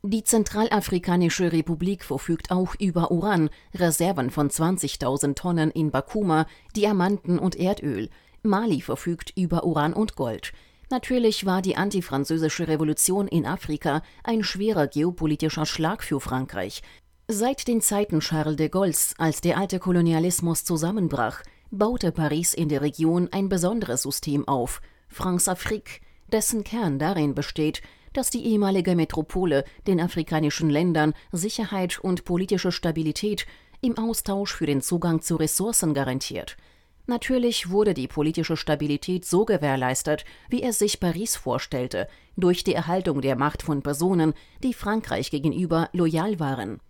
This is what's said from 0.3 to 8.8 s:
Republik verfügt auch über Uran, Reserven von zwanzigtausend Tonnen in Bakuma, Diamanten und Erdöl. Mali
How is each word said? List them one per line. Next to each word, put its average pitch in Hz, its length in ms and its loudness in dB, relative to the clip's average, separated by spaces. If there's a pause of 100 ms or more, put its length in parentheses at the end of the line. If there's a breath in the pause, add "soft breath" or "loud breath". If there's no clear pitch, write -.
Republik 170 540 0
verfügt 160 460 -2
auch 180 280 0
über 175 320 2
Uran, 170 380 2 (240 loud breath)
Reserven 170 560 2
von 143 200 2
zwanzigtausend 143 880 0
Tonnen 170 340 2
in 156 180 0
Bakuma, 160 560 2 (300 loud breath)
Diamanten 196 640 2
und 185 160 0
Erdöl. 143 540 -2 (340 soft breath)
Mali 208 380 2